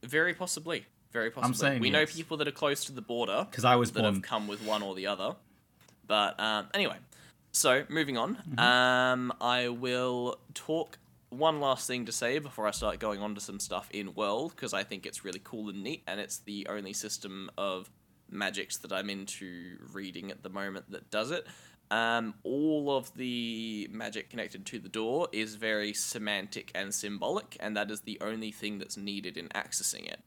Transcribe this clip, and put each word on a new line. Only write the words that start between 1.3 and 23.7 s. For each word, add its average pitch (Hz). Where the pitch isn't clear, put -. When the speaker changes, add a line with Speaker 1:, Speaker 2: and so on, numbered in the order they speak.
Speaker 2:
saying 139
Speaker 1:
We 127
know 151
Speaker 2:
yes. 151
Speaker 1:
people 160
that 147
are 143
close 143
to -
the 127
border 117
Speaker 2:
'Cause 117
I 123
was 120
Speaker 1:
that 107
Speaker 2:
born. 104
Speaker 1:
have 95
come 107
with 104
one 107
or 98
the 95
other. 101
But, 104
um, 107
anyway. 190
So, 135
moving 143
on. 156
Speaker 2:
Mm-hmm. 139
Speaker 1:
Um, 127
I 123
will 123
talk -
one 151
last 135
thing 123
to 113
say 123
before 131
I 101
start 101
going 104
on 104
to 101
some 101
stuff -
in 98
world, 107
'cause 117
I 98
think 98
it's -
really 95
cool 107
and 98
neat, -
and 95
it's -
the 101
only 101
system 95
of 95
magics 98
that -
I'm 95
into 92
reading 98
at -
the 95
moment 98
that -
does 110
it. 170
Um, 113
all 143
of 131
the 117